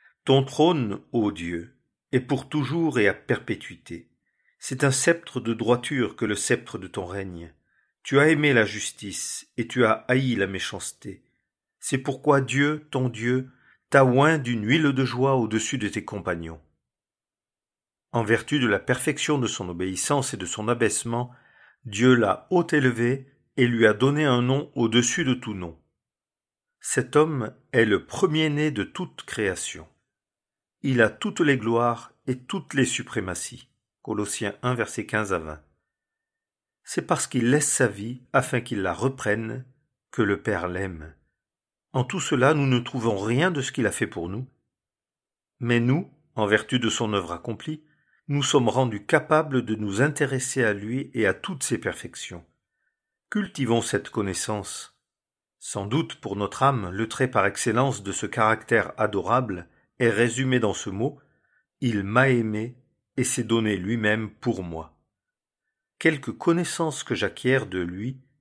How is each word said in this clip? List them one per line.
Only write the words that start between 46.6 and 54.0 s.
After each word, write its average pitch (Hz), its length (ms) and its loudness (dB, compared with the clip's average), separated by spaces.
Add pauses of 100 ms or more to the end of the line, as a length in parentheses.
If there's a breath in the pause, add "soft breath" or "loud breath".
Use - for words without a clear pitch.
de 117 120 0
son 107 240 -2
œuvre 87 180 -2
accomplie, 120 500 -8 (460 soft breath)
nous 143 140 0
sommes 123 260 4
rendus 113 380 0
capables 147 580 2
de 110 120 -4
nous 107 260 -2
intéresser 139 640 -2
à 107 100 2
lui 110 400 -8
et 107 120 0
à 95 60 2
toutes 151 300 -8
ses 110 160 -2
perfections. - 640 -10 (840)
Cultivons 131 500 0
cette - 300 -2